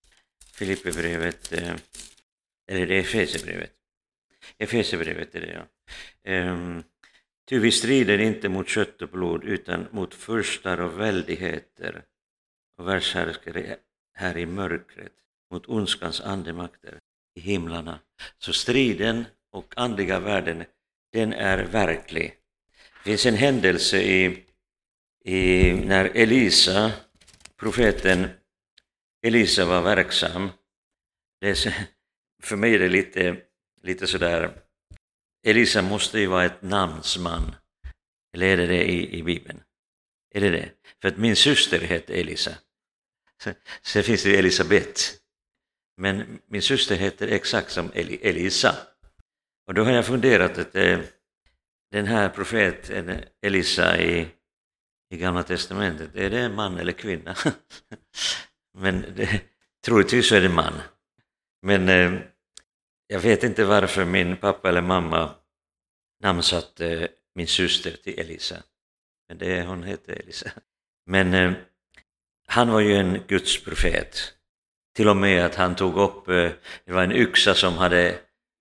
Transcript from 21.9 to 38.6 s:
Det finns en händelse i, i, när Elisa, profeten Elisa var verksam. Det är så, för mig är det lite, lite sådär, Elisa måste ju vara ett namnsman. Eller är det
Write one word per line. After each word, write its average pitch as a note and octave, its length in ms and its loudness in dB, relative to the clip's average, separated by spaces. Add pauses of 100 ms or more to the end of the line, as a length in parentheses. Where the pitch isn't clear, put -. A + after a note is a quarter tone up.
Det G2 60 -4
finns G#2+ 160 0
en A2+ 100 4
händelse G2 640 2
i, F#2 420 2 (840)
i, F#2 480 4
när F#2+ 320 2
Elisa, G#2+ 840 4 (640)
profeten G2 720 2 (920)
Elisa A2 440 4
var F2 160 2
verksam. F#2 680 0 (920)
Det G2+ 80 -2
är F#2+ 60 0
så, G2 160 -2 (720)
för - 140 -8
mig A2 200 4
är G2 40 4
det F#2 100 2
lite, F2+ 480 0 (460)
lite F#2 240 -8
sådär, E2+ 440 -2 (920)
Elisa A2 380 4
måste G2+ 380 -2
ju G2 80 2
vara F#2 180 2
ett - 160 -6
namnsman. E2+ 920 -4 (800)
Eller F2 140 0
är F#2+ 100 4
det F2 100 2